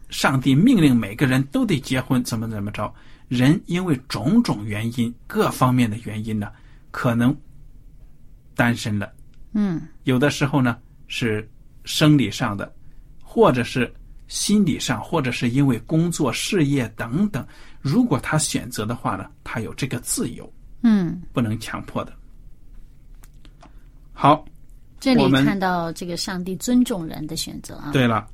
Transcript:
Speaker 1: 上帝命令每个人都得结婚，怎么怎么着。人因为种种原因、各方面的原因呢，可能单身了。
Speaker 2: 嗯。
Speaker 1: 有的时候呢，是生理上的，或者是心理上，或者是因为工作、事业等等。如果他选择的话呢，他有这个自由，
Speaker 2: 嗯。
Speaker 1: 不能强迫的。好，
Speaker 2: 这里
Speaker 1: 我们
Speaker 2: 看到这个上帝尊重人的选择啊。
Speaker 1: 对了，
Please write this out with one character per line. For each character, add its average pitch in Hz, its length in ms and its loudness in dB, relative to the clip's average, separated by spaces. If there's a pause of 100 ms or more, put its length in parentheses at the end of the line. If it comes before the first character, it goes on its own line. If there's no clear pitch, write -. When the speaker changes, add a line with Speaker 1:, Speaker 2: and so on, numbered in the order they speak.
(100)
Speaker 1:
上 143 280 2
帝 131 160 4
命 208 260 6
令 143 140 6
每 107 200 0
个 151 120 0
人 131 180 4
都 262 200 -2
得 160 160 0
结 131 180 -2
婚， 127 240 0
怎 120 160 -4
么 113 120 -4
怎 104 120 -6
么 104 100 -6
着。 104 200 -6 (360)
人 127 360 4
因 180 220 -2
为 143 200 2
种 160 360 2
种 107 240 -2
原 107 200 -4 (140)
因、 117 120 -2 (140)
各 196 240 0
方 127 240 2
面 120 160 4
的 107 140 -6
原 107 180 -8
因 110 160 -4
呢， 98 140 -6 (380)
可 120 240 -2
能 120 200 2 (1200)
单 120 220 2
身 104 220 -4
了。 101 120 -6 (440)
Speaker 2:
嗯。 202 260 0 (240)
Speaker 1:
有 127 140 2
的 143 100 4
时 139 160 -2
候 139 160 2
呢， 120 160 2 (300)
是 107 420 -4 (360)
生 151 340 6
理 104 120 2
上 107 240 -4
的， 98 160 -8 (520)
或 208 280 4
者 123 140 2
是 123 260 -2 (380)
心 208 340 2
理 156 160 0
上， 110 240 -4
或 160 200 -2
者 123 100 -2
是 - 160 -2
因 135 200 4
为 117 180 2
工 165 240 2
作、 147 200 0
事 165 360 0
业 135 200 0 (120)
等 123 320 -2
等。 117 160 -8 (340)
如 208 240 2
果 131 160 0
他 - 160 -2
选 - 320 -2
择 110 160 -6
的 113 100 -4
话 104 220 -4
呢， 95 140 -10 (120)
他 - 180 -8
有 98 120 -8
这 - 160 -6
个 131 120 -6
自 - 280 -4
由， - 240 -14 (300)
Speaker 2:
嗯。 180 400 2 (100)
Speaker 1:
不 139 80 -2
能 113 200 -2
强 - 260 -10
迫 - 180 -6
的。 - 80 -16 (2000)
好， 147 320 4 (540)
Speaker 2:
这 262 160 2
里 233 80 6
Speaker 1:
我 - 60 4
们 269 160 4
Speaker 2:
看 202 140 2
到 180 340 -2
这 185 120 -12
个 175 120 -8
上 180 280 -6
帝 185 120 -6
尊 247 280 2
重 180 220 -4
人 151 200 -10
的 156 100 -8
选 - 260 -8
择 - 140 -14
啊。 - 160 -10
Speaker 1:
对 131 140 4
了， 110 280 0